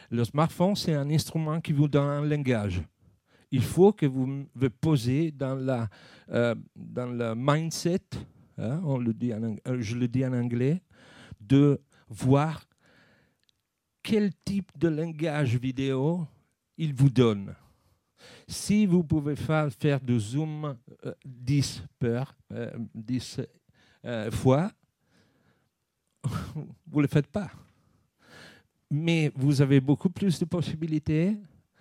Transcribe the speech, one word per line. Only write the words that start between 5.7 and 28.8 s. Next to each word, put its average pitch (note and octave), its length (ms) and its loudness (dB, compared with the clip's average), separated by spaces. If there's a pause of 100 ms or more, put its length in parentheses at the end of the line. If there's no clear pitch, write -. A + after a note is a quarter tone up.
euh, A#2 240 2 (220)
dans A2+ 300 -8
le A#2+ 280 -4
mindset, D#3 680 -2 (560)
hein, A2+ 260 -4
on C3+ 140 0
le A#2 160 -2
dit A#2 180 -4
en A2 100 -6
ang-, A2 160 -6 (100)
euh, B2+ 120 -2
je A2+ 160 -4
le B2 100 0
dis B2+ 200 -2
en B2+ 80 -2
anglais, B2 480 0 (580)
de C3+ 400 6 (300)
voir C#3 520 2 (1400)
quel G#3 300 2 (120)
type G3 320 -4
de E3 120 2
langage D3+ 680 0
vidéo C3+ 720 -2 (500)
il D#3 160 -2
vous C3+ 160 6
donne. G#2 460 2 (920)
Si G#3 400 2
vous F3+ 160 4
pouvez D3 320 0
fa-, D3+ 360 0
faire C#3+ 300 0
du B2 200 2
zoom, D3+ 560 -6 (300)
euh, - 80 -10 (100)
dix C3 580 -2 (160)
peur, A#2+ 380 -2 (160)
euh, A2+ 180 -8 (240)
dix, A#2 460 -8 (640)
euh, A2+ 260 -6
fois, C#3 400 2 (1500)
<laughs> B2 60 -6 (600)
vous D3 100 0
le C#3+ 80 4
faites D3 180 0
pas. F#3+ 240 -6 (1400)